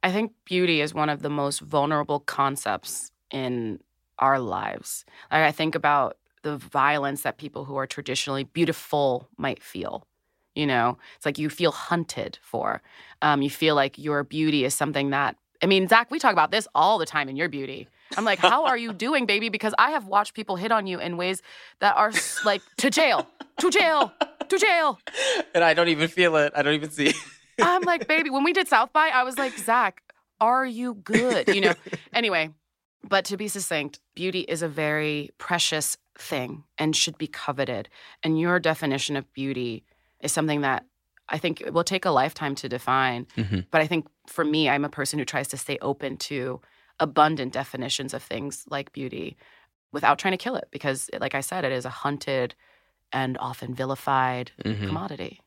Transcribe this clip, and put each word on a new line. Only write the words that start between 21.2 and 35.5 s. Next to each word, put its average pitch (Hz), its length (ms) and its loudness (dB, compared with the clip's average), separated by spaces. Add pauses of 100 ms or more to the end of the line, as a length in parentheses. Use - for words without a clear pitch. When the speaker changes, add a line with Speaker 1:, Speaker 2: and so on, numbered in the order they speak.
Speaker 1:
that 202 180 4
are 208 120 6
s-, - 360 -4
like, 202 160 2 (160)
"To 269 120 2
jail, 254 380 2 (320)
to 359 100 4
jail, 320 440 4 (340)
to 381 100 0
jail." 339 420 2 (540)
Speaker 2:
And 170 100 4
I 160 100 6
don't 170 160 4
even 151 180 2
feel 170 300 4
it. 147 180 4
I 147 60 2
don't 143 140 4
even 151 140 -4
see 147 180 2
it. - 80 4 (240)
<laughs> - 220 -4
Speaker 1:
I'm 359 220 4
like, 339 240 0
"Baby," 311 220 2
when 269 160 2
we 349 80 2
did 381 160 0
South 240 240 4
by, 311 160 4
I 254 140 2
was 254 140 -4
like, 262 200 -2
"Zach, 226 440 0 (380)
are 247 260 4
you 247 300 -4
good?" 220 540 2
You 196 120 4
know? 180 120 2 (200)
Speaker 2:
<laughs> - 200 -14
Speaker 1:
Anyway, 185 360 0 (540)
but 196 220 0
to 202 120 -6
be 208 120 -6
succinct, 156 500 -6 (160)
beauty 185 260 -4
is 160 200 -4
a 170 80 -2
very 151 680 -2
precious 165 600 -2 (200)